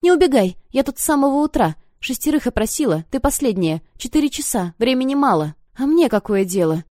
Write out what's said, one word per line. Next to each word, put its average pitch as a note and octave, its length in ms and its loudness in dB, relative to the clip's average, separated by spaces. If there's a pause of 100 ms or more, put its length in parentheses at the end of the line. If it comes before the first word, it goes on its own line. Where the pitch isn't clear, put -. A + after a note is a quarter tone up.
«Не F4 100 4
убегай! C4+ 440 2 (160)
Я C4+ 120 0
тут C#4 140 -6
с - 60 -6
самого C#4 400 2
утра. A3 320 0 (240)
Шестерых D4 480 -2
опросила, A3 640 -2
ты C4+ 80 -2
последняя. F3+ 640 0 (160)
Четыре D4 320 -2
часа, F#3 480 -4
времени C4 380 0
мало. F3+ 400 0 (200)
А C4 100 -4
мне D#4 240 4
какое G3+ 360 0
дело?» F3 460 0